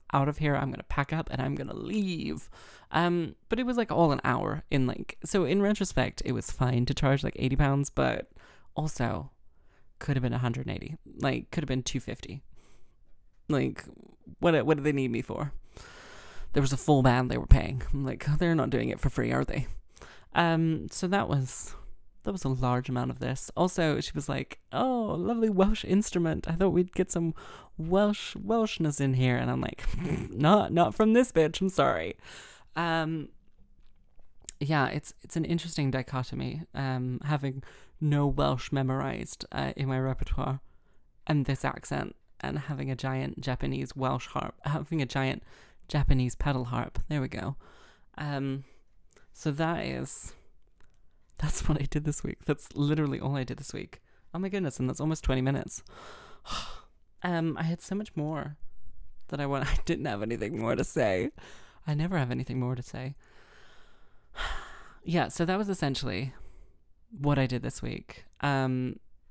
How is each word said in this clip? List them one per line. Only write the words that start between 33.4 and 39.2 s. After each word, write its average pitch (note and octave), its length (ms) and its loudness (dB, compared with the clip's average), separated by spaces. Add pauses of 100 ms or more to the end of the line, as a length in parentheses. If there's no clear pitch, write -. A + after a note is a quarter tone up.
yeah, C#3+ 280 2
it's, - 240 -6 (100)
it's - 140 -12
an D#3+ 80 0
interesting D#3+ 460 0
dichotomy, C3 720 -4 (120)
um, B2+ 500 -4
having C#3 380 -2 (380)
no D3 260 4
Welsh C#3 460 2
memorized, C3 800 -2